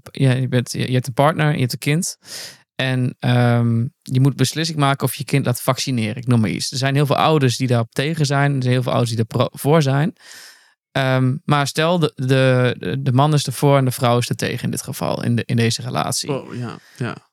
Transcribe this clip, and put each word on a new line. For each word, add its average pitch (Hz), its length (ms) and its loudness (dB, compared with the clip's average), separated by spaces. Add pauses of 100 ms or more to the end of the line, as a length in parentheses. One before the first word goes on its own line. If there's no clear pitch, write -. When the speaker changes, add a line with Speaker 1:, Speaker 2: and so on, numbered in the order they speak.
(120)
Speaker 1:
ja, 135 200 2
je 127 160 0
bent, 123 240 -2
je, 123 160 -4
je 127 60 -4
hebt 127 140 0
een 117 60 -8
partner, 151 400 2
je - 60 -4
hebt 123 140 -2
een 147 60 -8
kind. 151 380 -2 (580)
En, 127 440 -2
ehm, 120 680 2 (160)
je 131 180 -2
moet 135 160 4
beslissing 156 420 -2
maken 139 300 2
of - 80 -4
je - 80 -8
kind 131 220 0
laat 123 160 -2
vaccineren. 120 540 -2
Ik 120 120 -12
noem 123 120 4
maar 107 100 2
iets. - 220 -6
Er 135 60 -8
zijn 135 180 0
heel 147 100 2
veel 135 100 2
ouders 135 420 2
die 131 100 -2
daarop 117 240 0
tegen 151 340 -2
zijn. 143 300 2
Er 135 60 -2
zijn 123 120 2
heel 127 100 0
veel - 80 -4
ouders 120 200 0
die 113 80 -2
er 110 60 2
pro-, 117 260 0
voor 156 300 2
zijn. 139 320 0 (800)
Ehm, 131 520 0
maar 143 240 0
stel, 170 320 0
de, 151 160 0
de, 131 840 2
de 135 120 -2
man 139 220 4
is 147 120 2
ervoor 139 320 2
en 135 80 2
de 127 60 0
vrouw 120 260 2
is 120 120 -2
er 135 60 -4
tegen - 280 -6
in - 80 -2
dit - 100 -6
geval, - 420 -6
in 120 120 0
de, 113 100 0
in 123 100 -2
deze 117 260 0
relatie. - 500 -4
Speaker 2:
Oh, 127 240 -8
ja, 117 220 -10 (200)
ja. 120 180 -6 (180)